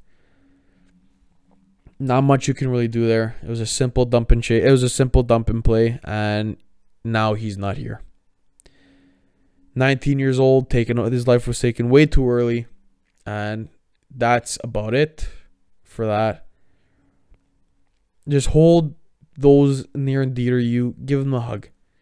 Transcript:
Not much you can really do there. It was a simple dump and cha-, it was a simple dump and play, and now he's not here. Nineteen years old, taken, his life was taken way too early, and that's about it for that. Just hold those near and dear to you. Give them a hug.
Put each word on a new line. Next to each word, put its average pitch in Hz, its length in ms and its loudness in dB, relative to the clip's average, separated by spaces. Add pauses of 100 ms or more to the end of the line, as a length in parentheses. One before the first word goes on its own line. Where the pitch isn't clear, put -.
(2000)
Not 135 280 0
much 139 240 2
you 135 40 0
can 131 140 -6
really 120 220 -2
do 117 180 -2
there. 113 340 -2
It - 60 -12
was 117 140 -6
a 110 40 -6
simple 127 380 -2
dump 117 280 2
and 117 120 4
cha-, 117 120 0
it 117 140 2
was 131 140 4
a 123 60 0
simple 131 340 2
dump 117 260 0
and 113 140 -2
play, 117 400 0
and 107 540 -4 (480)
now 110 300 -2
he's 107 220 -8
not 98 200 -6
here. 110 240 -12 (1800)
Nineteen 135 420 0
years 135 200 0
old, 131 300 4
taken, 117 260 0 (160)
his 123 160 -2
life 123 200 2
was 120 120 -6
taken 120 300 -2
way 143 160 6
too 131 240 2
early, 120 360 -2 (600)
and 107 420 -8 (420)
that's 120 540 -2
about 107 300 -6
it 151 340 -2 (560)
for - 220 -8
that. 107 400 -2 (1800)
Just 143 220 0
hold 165 480 4 (420)
those 139 560 4
near 135 280 -2
and 131 120 -2
dear 123 260 0
to 123 40 0
you. 120 400 -2
Give 139 160 -2
them 135 140 -2
a 123 80 -2
hug. 117 260 -10 (340)